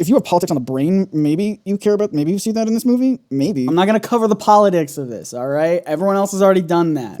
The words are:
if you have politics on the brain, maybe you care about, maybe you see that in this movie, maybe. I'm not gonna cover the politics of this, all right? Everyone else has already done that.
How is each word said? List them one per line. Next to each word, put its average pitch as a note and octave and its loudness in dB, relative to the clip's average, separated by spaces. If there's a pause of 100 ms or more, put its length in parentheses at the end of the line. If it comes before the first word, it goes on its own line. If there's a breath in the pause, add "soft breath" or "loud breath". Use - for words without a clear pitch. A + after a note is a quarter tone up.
if D#3 -4
you G#3+ 2
have C#4+ 2
politics F3 0
on E3 0
the C#3 -2
brain, C#3+ 0
maybe D#3 0
you G3 -4
care G#3 0
about, G#3 -2
maybe D3+ 0
you G3+ 0
see A3 -4
that A3 -2
in A3 0
this A3+ -4
movie, B3 0 (100)
maybe. C3+ -2
I'm C#3 -2
not F3+ 2
gonna G#3+ 2
cover A3 0
the G#3 2
politics G3+ 2
of C#3 -8
this, G#2 -12
all B2 -6
right? D#3+ 0
Everyone F3+ -2
else G3 0
has F#3+ -2
already F#3+ 4
done E3 0
that. A#2 -8